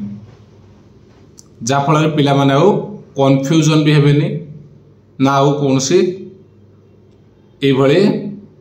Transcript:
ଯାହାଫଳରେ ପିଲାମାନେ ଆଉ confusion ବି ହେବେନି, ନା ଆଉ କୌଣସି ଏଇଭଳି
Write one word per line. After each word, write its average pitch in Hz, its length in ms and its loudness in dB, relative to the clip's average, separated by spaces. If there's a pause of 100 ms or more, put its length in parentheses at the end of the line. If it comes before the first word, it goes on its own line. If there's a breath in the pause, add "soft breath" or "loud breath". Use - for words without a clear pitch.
(1700)
ଯାହାଫଳରେ 147 500 0
ପିଲାମାନେ 139 420 2
ଆଉ 175 80 2 (520)
confusion 151 680 2
ବି 160 100 4
ହେବେନି, 143 300 2 (960)
ନା 135 160 2
ଆଉ 139 100 2 (120)
କୌଣସି 143 380 0 (1700)
ଏଇଭଳି 139 320 2 (600)